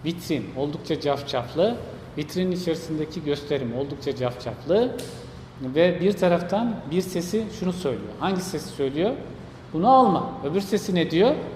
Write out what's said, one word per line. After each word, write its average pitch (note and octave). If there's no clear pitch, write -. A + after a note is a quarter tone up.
Vitrin D#3+
oldukça D3
cafcaflı, C#3+
vitrinin F#3
içerisindeki D#3+
gösterim C#3
oldukça C#3+
cafcaflı B2+
ve D#3+
bir F#3
taraftan F#3
bir F3+
sesi F3+
şunu F3+
söylüyor. G#2+
Hangi F3+
sesi -
söylüyor? D3
"Bunu F3
alma." A3+
Öbür E3
sesi G3
ne E3
diyor? G#3+